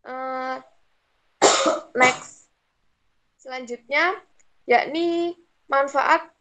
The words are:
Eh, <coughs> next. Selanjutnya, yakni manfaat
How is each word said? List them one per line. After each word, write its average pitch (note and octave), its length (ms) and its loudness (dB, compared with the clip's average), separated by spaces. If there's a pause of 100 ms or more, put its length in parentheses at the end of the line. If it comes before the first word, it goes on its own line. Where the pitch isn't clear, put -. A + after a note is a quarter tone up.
Eh, C4 540 -8 (840)
<coughs> - 600 0
next. - 460 0 (920)
Selanjutnya, C4 760 -4 (520)
yakni E4+ 680 0 (320)
manfaat C#4+ 720 0